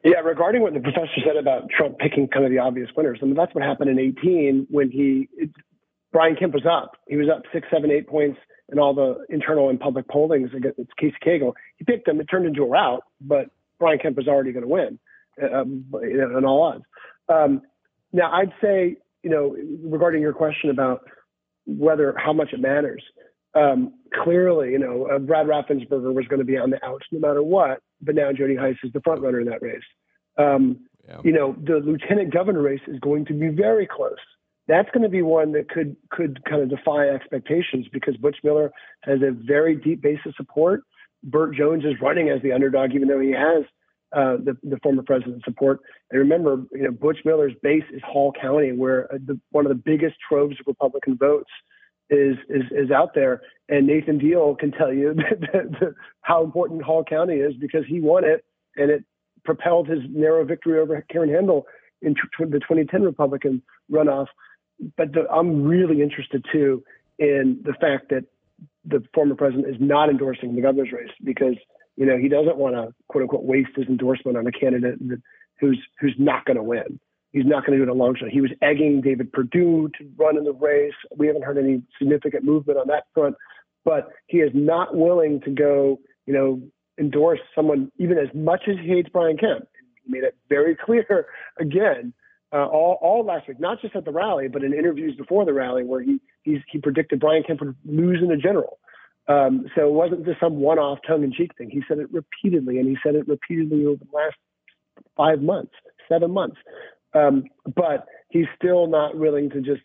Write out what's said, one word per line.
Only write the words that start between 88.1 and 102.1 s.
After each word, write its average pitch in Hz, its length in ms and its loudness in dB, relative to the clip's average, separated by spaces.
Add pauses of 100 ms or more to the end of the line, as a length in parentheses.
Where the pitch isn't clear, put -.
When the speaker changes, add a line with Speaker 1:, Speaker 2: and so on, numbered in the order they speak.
Speaker 1:
as 143 160 0
much 160 340 -2
as 202 140 0
he 165 60 -10
hates 180 220 0
Brian 165 280 0
Kemp. 175 280 -2 (380)
He 127 80 -12
made 131 120 -6
it 131 120 -2 (140)
very 151 260 2
clear 220 520 0 (320)
again, 147 540 -2 (380)
uh, 143 160 0
all, 165 340 2
all 214 240 2
last 170 220 -6
week, 131 120 -16
not 196 220 -4
just 214 140 -12
at 175 100 -6
the 156 60 -8
rally, 165 360 -2
but 131 160 -6
in 139 100 -2
interviews 156 420 -2
before 180 280 0
the 160 100 0
rally 127 300 -2
where 127 180 -4
he, 135 180 0 (240)
he's, 151 160 -2 (120)
he 156 60 -8
predicted 147 420 -2
Brian 156 220 2
Kemp 156 200 -6
would 139 220 -8
lose 165 380 0
in 180 100 2
a 151 60 0
general. 170 400 -2 (500)
Um, 135 380 4 (100)
so 151 120 4
it 147 60 4
wasn't 170 320 0
just 165 140 -4
some 165 180 0
one-off 143 500 0
tongue-in-cheek 156 500 -2
thing. 117 140 -14
He 139 160 -4
said 151 100 -2
it 147 140 -8